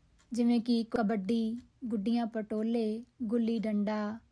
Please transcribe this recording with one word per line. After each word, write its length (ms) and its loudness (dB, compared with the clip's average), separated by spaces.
ਜਿਵੇਂ 280 4
ਕਿ 300 2
ਕਬੱਡੀ, 680 0
ਗੁੱਡੀਆਂ 420 0
ਪਟੋਲੇ, 800 -2
ਗੁੱਲੀ 360 0
ਡੰਡਾ 600 -2